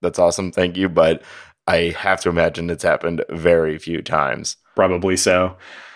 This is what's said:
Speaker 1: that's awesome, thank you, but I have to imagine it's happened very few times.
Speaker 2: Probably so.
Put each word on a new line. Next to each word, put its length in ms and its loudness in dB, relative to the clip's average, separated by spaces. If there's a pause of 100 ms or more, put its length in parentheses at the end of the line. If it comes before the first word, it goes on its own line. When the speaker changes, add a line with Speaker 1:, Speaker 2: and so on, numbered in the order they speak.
Speaker 1:
that's 160 -2
awesome, 340 2
thank 240 0
you, 120 0
but 340 2 (440)
I 320 0
have 240 0
to 60 0
imagine 420 0
it's 140 -8
happened 460 -2
very 480 2
few 240 -8
times. 540 -4 (180)
Speaker 2:
Probably 420 2
so. 400 2 (400)